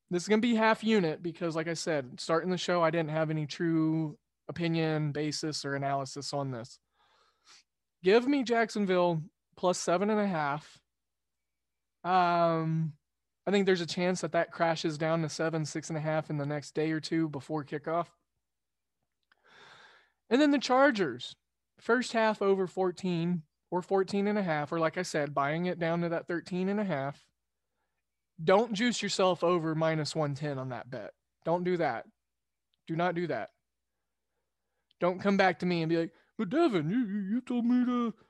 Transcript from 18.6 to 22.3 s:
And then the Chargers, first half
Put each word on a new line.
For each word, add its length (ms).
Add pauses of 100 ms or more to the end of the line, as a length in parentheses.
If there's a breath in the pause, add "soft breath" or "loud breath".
And 120
then 100
the 80
Chargers, 760 (440)
first 340
half 280